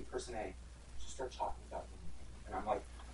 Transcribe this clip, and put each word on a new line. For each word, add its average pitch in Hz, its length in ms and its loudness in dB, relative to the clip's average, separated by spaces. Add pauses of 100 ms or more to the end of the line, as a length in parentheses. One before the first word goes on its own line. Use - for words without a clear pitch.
(120)
Person - 220 0
A, - 180 0 (480)
just - 140 4
start 127 180 0
talking - 380 2
about - 120 -2
him. - 180 -6 (480)
And - 80 0
I'm 101 100 4
like, 104 160 6 (320)